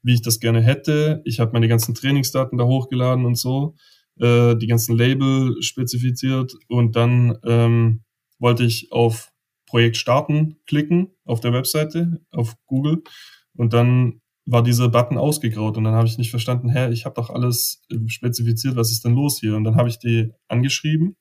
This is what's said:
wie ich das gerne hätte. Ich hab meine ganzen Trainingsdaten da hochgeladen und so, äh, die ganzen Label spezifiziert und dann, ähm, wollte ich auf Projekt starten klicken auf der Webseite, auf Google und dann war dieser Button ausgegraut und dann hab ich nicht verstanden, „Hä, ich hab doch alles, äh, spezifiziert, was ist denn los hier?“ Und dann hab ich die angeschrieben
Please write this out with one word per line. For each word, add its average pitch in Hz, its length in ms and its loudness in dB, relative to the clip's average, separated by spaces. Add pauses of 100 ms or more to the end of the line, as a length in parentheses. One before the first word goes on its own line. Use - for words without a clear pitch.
wie 123 120 2
ich 117 80 2
das 113 180 -2
gerne 117 220 2
hätte. 151 640 2
Ich 117 160 -4
hab 113 120 0
meine 117 160 2
ganzen 113 260 0
Trainingsdaten 131 640 -2
da 120 60 0
hochgeladen 127 600 0
und 120 120 0
so, 135 400 -4 (420)
äh, 120 380 4
die 110 100 -4
ganzen 117 300 0
Label 135 680 0
spezifiziert 127 920 -4 (140)
und 117 280 0
dann, 120 480 2
ähm, 117 580 2 (360)
wollte 120 260 2
ich - 260 -2
auf 117 400 0 (360)
Projekt 117 320 2
starten 147 580 0 (100)
klicken 160 420 0 (160)
auf 113 160 -4
der 120 120 -2
Webseite, 156 680 -2 (100)
auf 135 260 -6 (100)
Google 143 360 0 (520)
und 117 200 0
dann 123 460 2 (260)
war 120 180 2
dieser 123 240 2
Button 117 300 0
ausgegraut 110 580 -2
und 110 80 -2
dann 110 100 2
hab 113 120 4
ich 113 120 -2
nicht 117 120 -4
verstanden, 123 400 -2
„Hä, 123 200 0
ich 113 140 -4
hab - 100 -10
doch 117 160 -6
alles, 123 600 -4
äh, 117 60 -6 (120)
spezifiziert, 117 680 -2
was 113 140 0
ist - 140 -6
denn 120 100 2
los 139 240 0
hier?“ 107 180 -2
Und 107 80 -2
dann 113 120 2
hab 123 100 2
ich 117 120 -6
die 113 340 -2 (160)
angeschrieben 156 720 -2